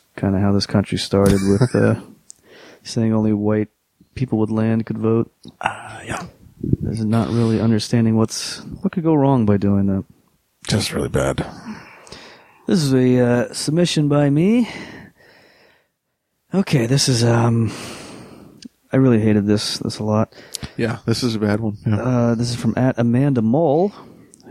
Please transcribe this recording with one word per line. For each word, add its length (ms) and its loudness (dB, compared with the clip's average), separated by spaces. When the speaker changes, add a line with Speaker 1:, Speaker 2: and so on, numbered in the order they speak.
Speaker 1:
kinda 240 -2
how 120 0
this 160 0
country 320 0
started 480 2
with, 280 2
uh, 200 2
Speaker 2:
<laughs> 420 -20
Speaker 1:
saying 300 -2
only 200 2
white 360 0
people 240 -2
with 100 0
land 380 0
could 100 -6
vote. 340 0
Speaker 2:
Uh, 420 -8
yeah. 220 -10
Speaker 1:
There's 420 -2
not 240 0
really 320 0
understanding 540 0
what's, 440 -2
what 100 -2
could 120 -6
go 100 2
wrong 320 2
by 120 4
doing 300 2
that. 160 -2
Speaker 2:
Just 260 -2
really 160 -4
bad. 360 -2
Speaker 1:
This 160 0
is 120 0
a, 260 4
uh, 340 2
submission 540 0
by 240 2
me. 360 2
Okay, 320 2
this 240 2
is, 140 2
um, 480 2
I 60 2
really 220 6
hated 260 4
this, 340 0
this 200 -6
a 40 -6
lot. 300 0
Speaker 2:
Yeah, 280 -2
this 180 0
is 120 -2
a 40 -4
bad 200 0
one. 260 -4
Yeah. 160 0
Speaker 1:
Uh, 340 0
this 140 -2
is 60 -6
from 220 -2
at 200 0
Amanda 440 2
Mole, 480 2